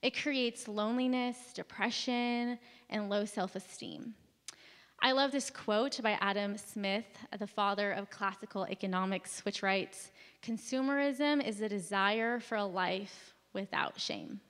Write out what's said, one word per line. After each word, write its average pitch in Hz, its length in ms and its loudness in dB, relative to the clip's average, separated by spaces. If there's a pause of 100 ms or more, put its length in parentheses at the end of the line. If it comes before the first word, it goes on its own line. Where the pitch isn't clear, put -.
It 254 120 2
creates 247 540 0
loneliness, 247 840 0
depression, 240 1040 0 (320)
and 208 180 -2
low 208 160 2
self-esteem. 190 880 -6 (840)
I 262 120 6
love 269 200 4
this 269 160 0
quote 233 540 2
by 214 180 4
Adam 202 380 0
Smith, 202 480 -2 (320)
the 208 80 -2
father 202 460 2
of 196 180 -4
classical 196 560 -4
economics, 190 800 -2
which - 160 -4
writes, - 500 0 (300)
"Consumerism 277 1000 2
is 214 140 0
the 214 140 -2
desire 208 680 2
for 226 160 -4
a 208 100 2
life 185 680 -2 (200)
without - 440 -2
shame." - 520 -4